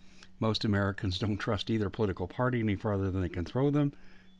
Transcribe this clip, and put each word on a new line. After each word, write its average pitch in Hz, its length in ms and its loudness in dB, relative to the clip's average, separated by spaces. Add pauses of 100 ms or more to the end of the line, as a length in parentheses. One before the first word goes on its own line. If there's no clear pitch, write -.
(400)
Most 110 240 0
Americans 98 560 2
don't 107 160 0
trust 107 340 -2
either 107 180 2
political 92 380 -2
party 123 320 0
any 110 160 2
farther 98 380 0
than 95 100 2
they 87 60 0
can 87 160 -4
throw 135 260 2
them. 143 220 4 (480)